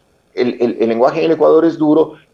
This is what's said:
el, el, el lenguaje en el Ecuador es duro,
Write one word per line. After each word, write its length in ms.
el, 280
el, 200
el 80
lenguaje 300
en 80
el 60
Ecuador 340
es 100
duro, 380